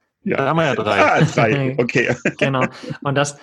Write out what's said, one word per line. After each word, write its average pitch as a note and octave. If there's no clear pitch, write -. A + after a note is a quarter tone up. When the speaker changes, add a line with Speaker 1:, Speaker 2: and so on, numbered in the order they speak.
Speaker 1:
Ja. -
Speaker 2:
Da C3+
haben D#3
wir E3
ja C3+
drei. G#2+
Speaker 1:
Ah, A#3
drei. C3
Speaker 3:
<laughs> -
Speaker 1:
Okay. B2
<laughs> -
Speaker 3:
Genau. C3
Und C#3
das, C#3+